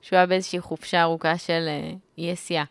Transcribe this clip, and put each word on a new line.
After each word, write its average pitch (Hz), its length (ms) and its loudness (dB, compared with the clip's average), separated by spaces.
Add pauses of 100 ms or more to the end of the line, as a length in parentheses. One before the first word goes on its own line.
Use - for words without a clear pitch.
שהוא - 140 0
היה 180 100 8
באיזושהי 185 340 0
חופשה 170 420 0
ארוכה 165 360 2
של, 165 300 0
אה, 151 220 -6 (280)
אי 165 120 -4
עשייה. 170 400 -4